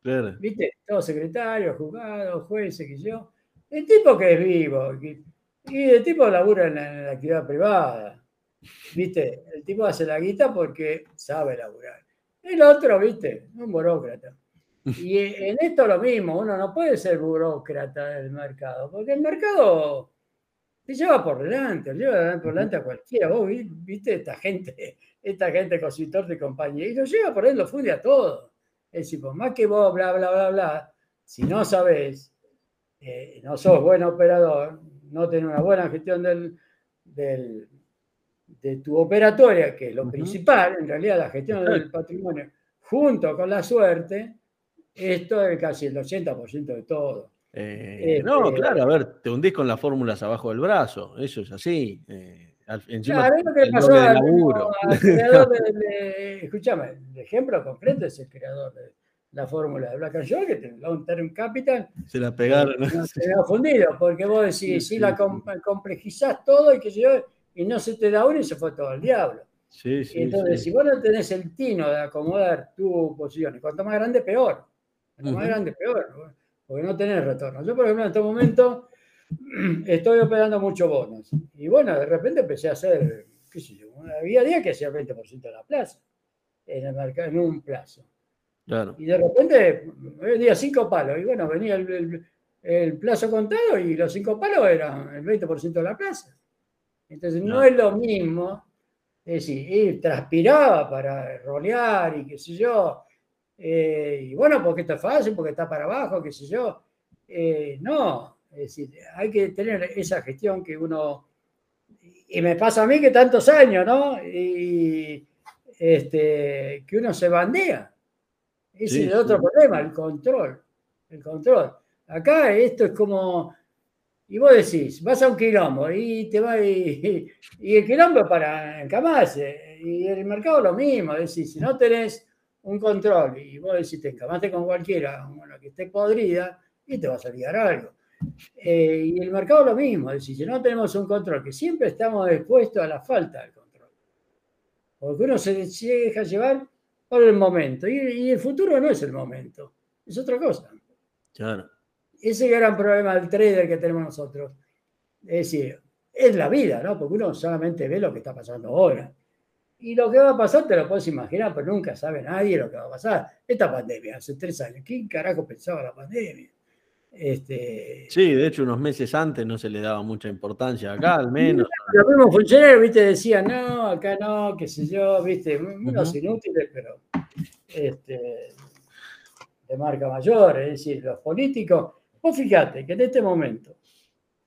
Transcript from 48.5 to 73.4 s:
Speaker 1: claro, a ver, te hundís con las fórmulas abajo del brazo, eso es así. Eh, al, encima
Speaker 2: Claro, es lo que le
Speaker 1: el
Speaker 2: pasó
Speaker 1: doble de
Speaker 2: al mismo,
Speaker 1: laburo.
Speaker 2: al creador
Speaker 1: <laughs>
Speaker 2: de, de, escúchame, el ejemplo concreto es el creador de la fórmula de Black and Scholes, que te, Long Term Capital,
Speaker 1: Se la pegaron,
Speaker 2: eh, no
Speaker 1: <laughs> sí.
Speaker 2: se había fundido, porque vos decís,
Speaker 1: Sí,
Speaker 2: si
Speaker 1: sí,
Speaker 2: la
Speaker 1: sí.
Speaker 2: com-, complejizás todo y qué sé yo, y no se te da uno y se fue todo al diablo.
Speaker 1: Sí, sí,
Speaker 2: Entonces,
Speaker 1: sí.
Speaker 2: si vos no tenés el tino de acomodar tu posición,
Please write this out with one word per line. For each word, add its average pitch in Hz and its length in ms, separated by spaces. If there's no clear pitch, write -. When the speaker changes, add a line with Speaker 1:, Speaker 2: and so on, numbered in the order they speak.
Speaker 1:
claro, 208 220
a 127 40
ver, 147 340
te - 80
hundís 151 240
con 143 140
las 117 140
fórmulas 123 420
abajo 110 280
del 113 100
brazo, 117 580
eso 131 220
es 95 100
así. 135 560
Eh, 87 480
al, 107 180
encima 131 400
Speaker 2:
Claro, 285 100
es 339 80
lo 311 100
que 285 60
le 262 60
Speaker 1:
el 233 60
Speaker 2:
pasó 247 160
Speaker 1:
doble 269 120
de 254 80
Speaker 2:
al 220 140
mismo, 160 300
Speaker 1:
laburo. - 180
Speaker 2:
al - 180
creador 240 480
Speaker 1:
<laughs> - 20
Speaker 2:
de, 240 220
de, 196 720
escúchame, 165 480
el 131 60
ejemplo 208 460
concreto 185 420
es 139 140
el 127 80
creador 135 440
de 123 200
la 139 160
fórmula 135 420
de 131 60
Black 151 180
and 156 120
Scholes, 370 200
que 226 100
te, 120 220
Long 160 260
Term 170 300
Capital, 233 540
Speaker 1:
Se 127 140
la 120 140
pegaron, 135 400
Speaker 2:
eh, 127 40
no 135 80
Speaker 1:
<laughs> 165 200
sí. - 140
Speaker 2:
se 180 120
había 190 100
fundido, 214 560
porque 175 280
vos 214 160
decís, 190 140
Speaker 1:
Sí, 185 240
Speaker 2:
si - 140
Speaker 1:
sí, 220 60
Speaker 2:
la 202 100
Speaker 1:
sí. - 60
Speaker 2:
com-, 190 260
complejizás 202 840
todo 285 280
y 254 60
qué 214 140
sé 208 80
yo, 262 100
y 175 100
no 220 160
se 226 160
te 208 160
da 214 140
uno 311 120
y 269 60
se 160 100
fue 151 180
todo 139 180
al 135 100
diablo. 185 420
Speaker 1:
Sí, 131 360
sí, 165 180
Speaker 2:
Entonces, 180 400
Speaker 1:
sí. 170 80
Speaker 2:
si 214 60
vos 285 80
no 277 180
tenés 214 300
el 180 240
tino 190 340
de 147 80
acomodar 160 800
tu 170 400
posición, 143 400